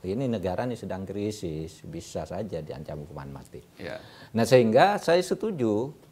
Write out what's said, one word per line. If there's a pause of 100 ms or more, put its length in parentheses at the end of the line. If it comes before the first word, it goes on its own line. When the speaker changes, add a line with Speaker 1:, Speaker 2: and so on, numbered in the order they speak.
Speaker 1:
ini
negara
nih
sedang
krisis,
bisa
saja
diancam
hukuman
mati. (160)
Speaker 2:
Iya. (320)
Speaker 1:
Nah,
sehingga
saya
setuju (220)